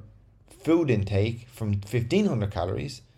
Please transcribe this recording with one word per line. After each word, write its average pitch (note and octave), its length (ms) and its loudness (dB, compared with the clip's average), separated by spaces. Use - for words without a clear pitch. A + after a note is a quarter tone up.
food D#3+ 420 2
intake G#2 580 0
from G2+ 320 -2
fifteen C3+ 460 0
hundred A#2 240 0
calories G2 500 -4